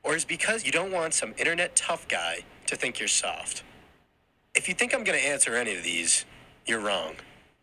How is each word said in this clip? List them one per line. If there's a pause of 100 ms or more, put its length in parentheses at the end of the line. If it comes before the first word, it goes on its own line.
Or
is
it
because
you
don't
want
some
internet
tough
guy (280)
to
think
you're
soft? (920)
If
you
think
I'm
gonna
answer
any
of
these, (400)
you're
wrong. (480)